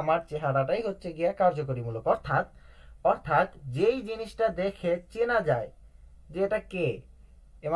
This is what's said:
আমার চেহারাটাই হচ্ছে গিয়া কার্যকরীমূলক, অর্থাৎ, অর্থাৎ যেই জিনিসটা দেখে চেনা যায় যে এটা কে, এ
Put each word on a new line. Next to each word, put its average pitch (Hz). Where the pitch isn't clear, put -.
আমার 160
চেহারাটাই 151
হচ্ছে 190
গিয়া 165
কার্যকরীমূলক, 135
অর্থাৎ, 170
অর্থাৎ 170
যেই 220
জিনিসটা 220
দেখে 190
চেনা 233
যায় 120
যে 165
এটা 208
কে, 175
এ -